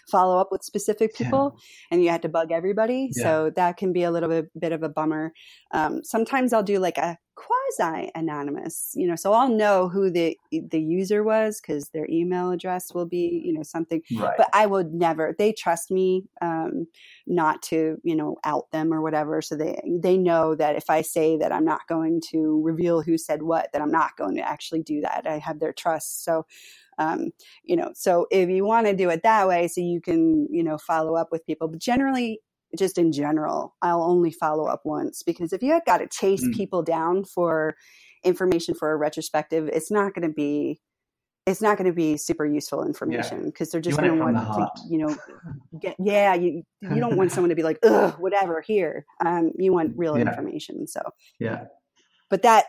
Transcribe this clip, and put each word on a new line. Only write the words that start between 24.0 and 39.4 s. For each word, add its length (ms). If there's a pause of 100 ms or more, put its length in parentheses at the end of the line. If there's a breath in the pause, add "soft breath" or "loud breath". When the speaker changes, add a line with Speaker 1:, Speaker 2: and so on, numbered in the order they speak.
Speaker 1:
going 200
to 100
actually 360
do 180
that. 260
I 120
have 220
their 120
trust. 520
So, 220 (520 loud breath)
um, 320 (340 soft breath)
you 120
know, 180
so 360
if 200
you 160
wanna 280
do 140
it 140
that 260
way, 200
so 120
you 220
can, 480
you 120
know, 140
follow 380
up 180
with 140
people, 220
but 120
generally, 600 (380)
just 200
in 120
general, 720
I'll 220
only 260
follow 360
up 180
once, 400
because 280
if 100
you 100
have 140
gotta 200
chase 400
Speaker 2:
Mm. 80
Speaker 1:
people 280
down 420
for 500 (480 soft breath)
information 540
for 160
a 40
retrospective, 720